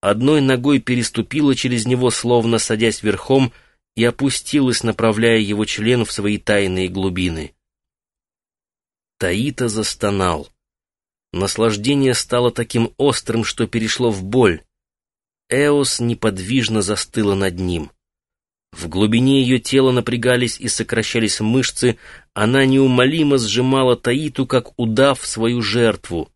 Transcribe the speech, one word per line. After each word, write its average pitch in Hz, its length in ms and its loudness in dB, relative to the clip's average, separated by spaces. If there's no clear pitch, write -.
Одной 123 400 2
ногой 131 380 2
переступила 127 720 -2
через 123 320 -2
него, 123 240 2
словно 117 480 0
садясь 110 440 -2
верхом, 127 520 0
и 113 80 0
опустилась, 127 800 0
направляя 113 560 2
его 104 260 0
член 113 400 0
в - 80 -8
свои 104 260 -2
тайные 95 500 0
глубины. 90 680 -4
Таита 117 500 -2
застонал. 101 800 -2
Наслаждение 113 840 0
стало 123 360 0
таким 117 460 -2
острым, 117 480 0
что - 220 -4
перешло 113 440 -2
в 95 140 -6
боль. 101 380 2
Эос 143 520 0
неподвижно 110 840 -2
застыла 101 520 -2
над 95 240 -2
ним. 87 320 -4
В 85 160 -12
глубине 117 540 2
её 127 160 2
тела 131 320 2
напрягались 123 680 0
и 123 80 -6
сокращались 110 720 -2
мышцы, 123 580 0
она 123 300 2
неумолимо 135 720 4
сжимала 127 600 2
Таиту, 135 500 -2
как - 320 -2
удав, 123 480 2
свою 117 340 -2
жертву. 104 760 -2